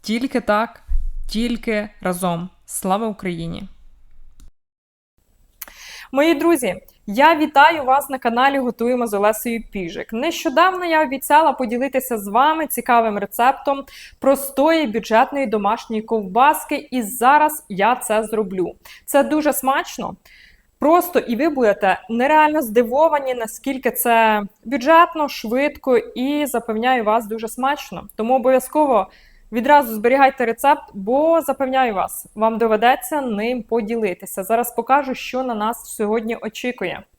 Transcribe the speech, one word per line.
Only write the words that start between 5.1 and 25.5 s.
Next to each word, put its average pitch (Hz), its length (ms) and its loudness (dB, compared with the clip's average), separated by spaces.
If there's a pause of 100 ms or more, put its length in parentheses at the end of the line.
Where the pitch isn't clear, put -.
Мої 311 200 4
друзі, 277 420 0 (320)
я 277 280 4
вітаю 302 480 4
вас 269 260 0
на 262 80 -6
каналі 254 420 2
Готуємо 240 480 -2
з 202 60 -6
Олесею 214 580 -2
Піжик. 190 420 -8
Нещодавно 330 720 0
я 320 180 2
обіцяла 285 500 2
поділитися 254 640 -4
з 202 100 -8
вами 277 400 2
цікавим 226 500 0
рецептом 262 680 -2 (360)
простої 277 680 2
бюджетної 233 600 0
домашньої 214 540 -2
ковбаски, 233 880 0
і 254 100 -2
зараз 285 680 2
я 208 260 2
це 220 280 -2
зроблю. 196 520 -4 (300)
Це 277 180 2
дуже 294 300 0
смачно, 269 640 -4 (640)
просто, 330 400 2
і 226 160 -4
ви 294 140 0
будете 208 600 2
нереально 302 520 2
здивовані, 254 720 2
наскільки 247 580 -4
це 226 520 2 (220)
бюджетно, 311 640 4
швидко 254 680 -2